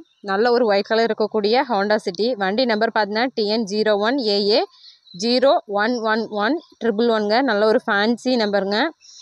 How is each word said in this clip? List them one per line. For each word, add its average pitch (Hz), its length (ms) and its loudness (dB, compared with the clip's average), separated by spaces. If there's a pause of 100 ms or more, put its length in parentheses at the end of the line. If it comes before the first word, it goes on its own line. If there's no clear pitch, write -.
(220)
நல்ல 202 300 0
ஒரு 233 140 2
ஒயிட் 202 220 0
color 226 200 0
இருக்கக்கூடிய 214 560 0
Honda 214 340 0
City. 202 360 -4
வண்டி 202 300 -2
number 220 280 0
பார்த்தீங்கன்னா, 214 400 -2
டி 220 160 -2
என் 220 180 -2
ஜீரோ 214 320 0
ஒன் 240 260 0
ஏ 202 220 0
ஏ 220 140 2 (540)
ஜீரோ 240 360 2 (240)
ஒன் 220 300 0
ஒன் 220 200 0 (120)
ஒன் 220 200 0 (200)
ட்ரிபிள் 226 340 0
ஒன்ங்க. 220 320 2
நல்ல 214 240 0
ஒரு 220 160 4
ஃபேன்சி 226 540 0
நம்பருங்க. 202 420 0 (440)